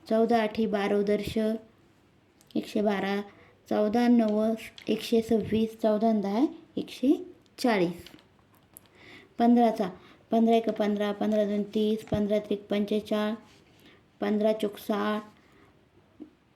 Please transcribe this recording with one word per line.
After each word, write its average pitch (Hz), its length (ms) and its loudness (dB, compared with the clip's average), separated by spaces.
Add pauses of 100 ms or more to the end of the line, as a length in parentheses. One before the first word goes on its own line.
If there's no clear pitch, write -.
चौदा 226 340 4
आठी 214 220 -2
बाराव 202 360 0
दर्श, 202 360 -2 (1160)
एकशे - 260 -2
बारा, 202 400 0 (480)
चौदा 214 380 2
नव 220 460 4 (340)
एकशे 220 340 0
सव्वीस, 220 600 0
चौदा 220 300 2
दहा 208 340 0 (320)
एकशे - 360 0 (440)
चाळीस. 185 520 0 (1300)
पंधराचा, 233 500 4 (420)
पंधरा 226 240 4
एक 226 140 2
पंधरा, 208 420 -2
पंधरा 208 340 0
दोन 208 180 -2
तीस, 214 400 -2
पंधरा 208 360 -2
त्रिक 208 300 -6
पंचेचाळ, 208 640 -2 (880)
पंधरा 214 320 0
चोक 208 240 -4
साठ, 214 440 -4 (1300)